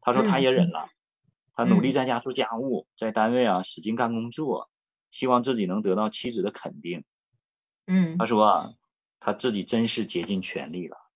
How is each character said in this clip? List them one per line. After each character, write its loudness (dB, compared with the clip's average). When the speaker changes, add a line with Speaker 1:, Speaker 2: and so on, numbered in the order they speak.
Speaker 1:
他 2
说 4
他 4
也 4
忍 4
了， -6
Speaker 2:
嗯， -10
嗯。 -20
Speaker 1:
他 -2
努 6
力 2
在 2
家 0
做 -8
家 -4
务， -4
Speaker 2:
嗯。 -18
Speaker 1:
在 -4
单 2
位 4
啊， 2
使 -10
劲 -4
干 -2
工 -4
作， -6
希 -4
望 4
自 0
己 0
能 -2
得 2
到 0
妻 -6
子 -4
的 -2
肯 -12
定。 -8
Speaker 2:
嗯。 2
Speaker 1:
他 0
说 4
啊， 4
他 -2
自 -2
己 -2
真 0
是 -2
竭 -4
尽 -4
全 -8
力 -8
了。 -16